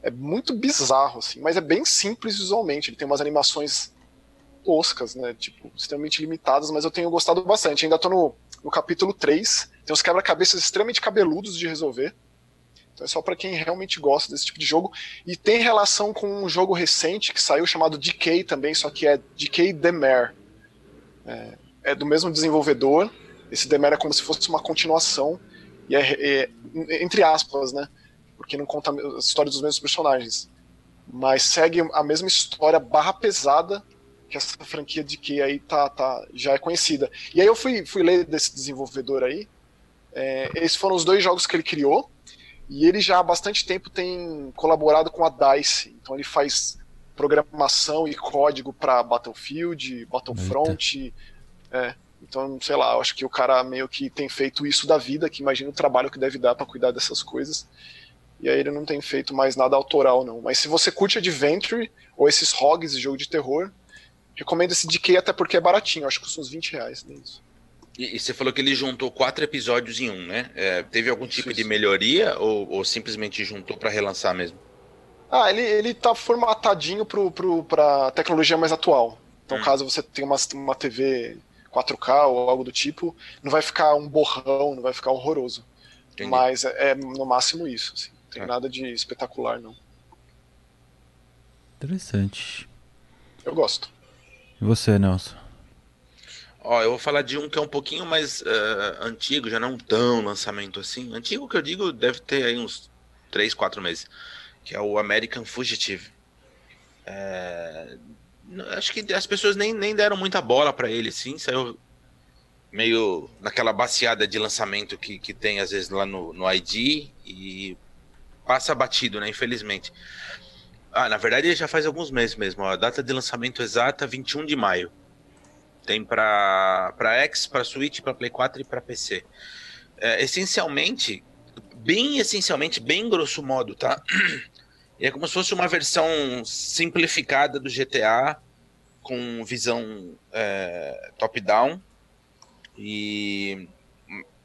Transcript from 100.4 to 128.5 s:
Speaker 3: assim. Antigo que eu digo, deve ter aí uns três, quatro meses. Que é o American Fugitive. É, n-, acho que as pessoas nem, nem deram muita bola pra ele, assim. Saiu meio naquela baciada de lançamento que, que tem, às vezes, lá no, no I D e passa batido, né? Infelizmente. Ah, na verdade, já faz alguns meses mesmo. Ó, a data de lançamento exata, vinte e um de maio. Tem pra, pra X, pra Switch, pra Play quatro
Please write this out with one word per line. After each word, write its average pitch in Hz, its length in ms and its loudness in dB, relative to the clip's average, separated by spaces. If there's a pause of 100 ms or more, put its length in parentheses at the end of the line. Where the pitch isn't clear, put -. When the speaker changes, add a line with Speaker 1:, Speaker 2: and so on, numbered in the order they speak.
Speaker 3:
assim. 113 340 -12
Antigo 220 340 -8
que - 80 -4
eu 165 60 0
digo, 180 280 -4
deve 120 300 -2
ter 139 240 -2
aí 120 140 -2
uns - 320 -12 (400)
três, 107 240 0
quatro 101 260 -4
meses. 87 260 -8 (560)
Que - 140 -14
é 101 40 -6
o 104 180 -2
American 110 480 -2
Fugitive. 113 640 -8 (960)
É, 87 920 -12 (500)
n-, 185 300 -16
acho - 160 -4
que 214 220 -8
as 190 120 -2
pessoas 202 300 0
nem, 208 160 -2
nem 208 240 -2
deram 208 220 2
muita 185 240 -2
bola 135 280 4
pra 123 200 -4
ele, 113 180 -4
assim. - 300 -10
Saiu 127 400 -4 (920)
meio 110 600 0 (100)
naquela 110 320 0
baciada 117 560 0
de 104 100 -4
lançamento 104 600 -4
que, 101 200 -12
que - 140 -16
tem, 104 280 -4
às 92 100 -4
vezes, 95 180 -4
lá 98 160 -2
no, 92 300 -10
no 92 180 0
I 95 80 2
D 139 480 -4 (160)
e 95 500 -12 (720)
passa 131 280 0
batido, 120 460 -2
né? 104 80 -6
Infelizmente. 107 640 -6 (1000)
Ah, 127 160 0
na 107 120 -2
verdade, 131 360 2
já 156 140 -4
faz 156 160 0
alguns 151 260 -4
meses 117 240 -2
mesmo. 98 280 -6
Ó, 95 60 -2
a 95 80 0
data 120 260 -2
de 123 100 -6
lançamento 127 500 -6
exata, 120 440 0
vinte 127 260 -8
e 143 60 -4
um 156 60 -6
de 147 120 -2
maio. 90 340 0 (920)
Tem 107 180 -2
pra, 95 920 2
pra 113 180 2 (100)
X, - 220 -4
pra 131 160 -2
Switch, 139 380 -6
pra 131 140 -6
Play 120 160 -8
quatro 131 300 -4